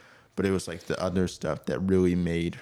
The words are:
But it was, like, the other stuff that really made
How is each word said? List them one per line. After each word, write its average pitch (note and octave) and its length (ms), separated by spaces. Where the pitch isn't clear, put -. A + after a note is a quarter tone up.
But F#2+ 120
it F#2+ 40
was, F#2 160
like, E2+ 180
the - 140
other F2+ 280
stuff - 380
that - 140
really F#2 360
made E2+ 460